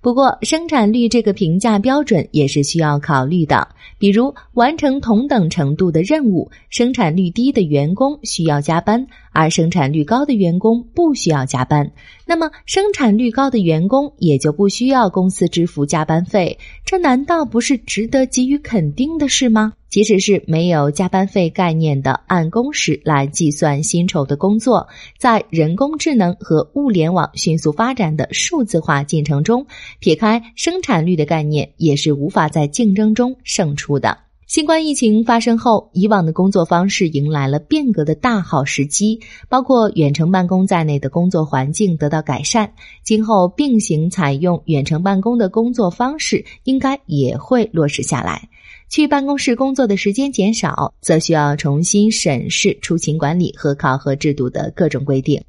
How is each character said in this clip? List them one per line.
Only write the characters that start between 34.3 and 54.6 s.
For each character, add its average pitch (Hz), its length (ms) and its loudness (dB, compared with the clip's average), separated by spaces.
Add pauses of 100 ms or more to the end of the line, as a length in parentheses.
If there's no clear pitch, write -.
新 311 180 -2
冠 320 180 2
疫 302 120 -2
情 226 280 2
发 233 160 2
生 233 200 0
后， 226 340 0
以 190 140 2
往 196 180 2
的 160 80 -2
工 180 160 2
作 185 160 2
方 180 240 2
式 190 180 0
迎 147 220 -2
来 143 180 -2
了 143 120 0
变 285 320 0
革 160 120 0
的 156 120 0
大 226 260 -2
好 139 240 -2
时 139 220 -4
机， 214 320 -2 (280)
包 262 140 0
括 240 300 2
远 147 200 2
程 160 200 0
办 185 160 2
公 185 180 2
在 170 180 0
内 151 140 -2
的 139 100 -6
工 175 220 0
作 160 160 0
环 139 260 -2
境 185 260 0
得 147 120 -2
到 156 100 0
改 139 220 -4
善， 208 320 -2 (300)
今 220 200 0
后 202 240 2
并 254 320 0
行 165 300 0
采 147 240 -2
用 170 320 0
远 147 180 0
程 156 200 -2
办 196 180 0
公 240 160 -2
的 202 120 0
工 233 220 0
作 226 200 0
方 262 260 -4
式 - 260 -4 (200)
应 262 160 0
该 269 260 -2
也 139 320 -2
会 226 340 0
落 160 160 0
实 - 140 -4
下 143 220 -4
来。 - 260 -8 (400)
去 302 180 0
办 285 180 0
公 285 100 -2
室 254 200 -2
工 269 180 -2
作 254 140 0
的 196 100 0
时 202 160 -2
间 277 180 -2
减 208 220 0
少， - 480 -4
则 160 160 0
需 165 160 0
要 151 220 2
重 147 280 -2
新 202 280 2
审 135 360 -2
视 - 320 -2
出 - 160 -4
勤 156 220 -2
管 156 220 0
理 170 180 0
和 143 160 -2
考 135 240 -2
核 135 180 -2
制 147 200 -2
度 131 120 -4
的 - 280 -6